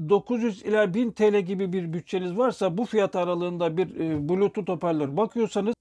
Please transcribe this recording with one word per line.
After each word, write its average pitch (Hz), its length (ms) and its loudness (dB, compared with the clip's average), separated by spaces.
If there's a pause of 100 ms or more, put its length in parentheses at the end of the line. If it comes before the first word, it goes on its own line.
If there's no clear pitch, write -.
Dokuz 220 340 2
yüz 214 220 -4
ila 208 280 2
bin 233 180 0
T 214 220 4
L 208 80 4
gibi 185 320 -2
bir 175 200 -4
bütçeniz 180 440 -4
varsa 208 400 0
bu 233 80 0
fiyat 196 300 2
aralığında 175 640 0
bir, 175 220 -2
e, 156 300 -2
Bluetooth 190 400 0
hoparlör 156 480 -2
bakıyorsanız 214 640 0